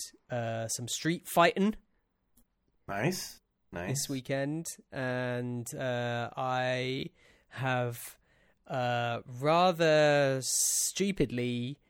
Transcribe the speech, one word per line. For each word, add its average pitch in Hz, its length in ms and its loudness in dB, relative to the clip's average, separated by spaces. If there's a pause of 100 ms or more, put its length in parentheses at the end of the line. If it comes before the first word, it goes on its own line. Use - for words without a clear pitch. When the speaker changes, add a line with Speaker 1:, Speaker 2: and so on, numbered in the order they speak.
(300)
Speaker 1:
uh, 113 380 -4
some 120 200 -6
Street - 400 -4
Fighting 190 480 4 (1120)
Speaker 2:
Nice. 117 520 -2 (320)
Nice. 87 180 -6
Speaker 1:
this 139 180 -2
weekend, 139 580 -4 (240)
and, 123 840 -4
uh, 120 640 -2
I 127 760 -2 (400)
have, 123 680 -4 (500)
uh, 120 600 -2
rather 151 1160 4
stupidly 123 1400 0 (120)